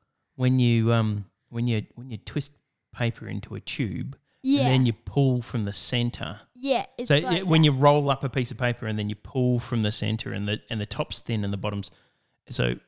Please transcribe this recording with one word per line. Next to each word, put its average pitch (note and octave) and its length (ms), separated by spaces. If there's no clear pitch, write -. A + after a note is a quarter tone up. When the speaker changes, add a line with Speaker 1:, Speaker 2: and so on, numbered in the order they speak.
Speaker 1:
when B2+ 220
you, A#2 340
um, G#2+ 320
when A#2 180
you, A2 280
when B2+ 160
you A2 80
twist - 340
paper A2+ 360
into G#2 260
a G#2 60
tube, A#2+ 540
Speaker 2:
Yeah. C#4 220
Speaker 1:
and C3 80
then C3 140
you A#2 60
pull C3 480
from A#2 240
the G2+ 80
center. A#2+ 680
Speaker 2:
Yeah, B3 300
it's - 100
Speaker 1:
So, D3 100
Speaker 2:
like E3 40
Speaker 1:
yeah, F#3+ 60
when D#3+ 180
Speaker 2:
that. D#3 40
Speaker 1:
you D3 60
roll C#3+ 380
up C3 140
a C3+ 40
piece B2+ 220
of A2+ 80
paper A#2+ 280
and G#2+ 120
then G#2 100
you G#2+ 60
pull B2 440
from A#2 240
the G#2 100
center, A2 400
and G2+ 140
the, G#2 220
and A2+ 100
the G#2 80
top's - 340
thin G#2+ 240
and G2+ 80
the G2+ 40
bottom's, G2+ 340
so A#2+ 260